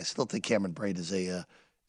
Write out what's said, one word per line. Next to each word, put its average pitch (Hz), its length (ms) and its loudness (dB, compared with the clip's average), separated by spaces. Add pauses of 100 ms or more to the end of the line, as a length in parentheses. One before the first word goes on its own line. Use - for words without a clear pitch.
I - 20 -6
still 151 220 0
think 110 180 -2
Cameron 101 300 4
Brate 98 260 -2
is 87 140 -4
a, 90 260 0
uh, 87 40 -8 (460)